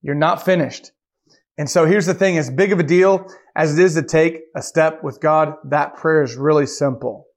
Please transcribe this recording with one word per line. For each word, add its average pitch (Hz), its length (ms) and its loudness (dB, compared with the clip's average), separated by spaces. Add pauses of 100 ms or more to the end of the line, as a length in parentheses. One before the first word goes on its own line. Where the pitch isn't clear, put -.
You're 143 140 -6
not 160 280 -2
finished. 170 480 -2 (640)
And 147 120 -6
so 170 160 2
here's 190 200 2
the 180 80 -2
thing. 190 240 0
As 143 120 -2
big 185 240 0
of 185 60 -2
a 175 40 2
deal 185 420 2 (300)
as 156 220 0
it 175 60 6
is 175 120 2
to 160 80 -2
take 165 380 0 (140)
a 151 60 -10
step 160 420 -2
with 139 180 -10
God, 156 320 2 (160)
that 147 260 -2
prayer 160 260 2
is 120 140 -4
really 147 300 2
simple. 127 720 -6